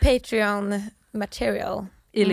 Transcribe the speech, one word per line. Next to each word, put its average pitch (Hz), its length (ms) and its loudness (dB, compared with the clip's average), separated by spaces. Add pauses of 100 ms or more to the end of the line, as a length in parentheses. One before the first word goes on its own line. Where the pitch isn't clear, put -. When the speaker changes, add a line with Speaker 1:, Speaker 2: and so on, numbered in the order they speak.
Speaker 1:
Patreon 208 880 2 (220)
material. 208 760 -4 (260)
Speaker 2:
I 214 120 2
Speaker 1:
Mm. 190 100 4